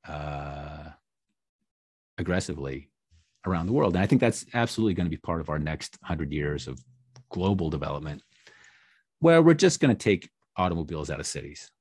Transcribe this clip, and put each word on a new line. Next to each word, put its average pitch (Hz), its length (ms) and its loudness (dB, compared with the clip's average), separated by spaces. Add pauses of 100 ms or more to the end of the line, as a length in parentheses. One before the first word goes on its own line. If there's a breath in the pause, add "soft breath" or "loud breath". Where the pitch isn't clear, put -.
uh, 73 800 -10 (1300)
aggressively 71 760 -4 (540)
around 87 220 -2
the 104 60 -2
world. 117 220 2
And 92 80 2
I - 20 2
think 120 160 4
that's 117 320 0
absolutely 110 420 0
gonna 87 140 -2
be 80 80 -6
part 82 240 -4
of 76 80 -10
our 76 100 -2
next 76 440 -6
hundred 78 280 -6
years 73 360 -4
of 65 120 -12 (500)
global 90 400 0
development, 73 520 -6 (1000 soft breath)
where 165 220 8
we're 165 120 10
just 175 280 4
gonna 131 140 6
take 101 340 0 (260)
automobiles 82 540 -2
out 76 100 -6
of - 60 -8
cities. - 440 -10 (120)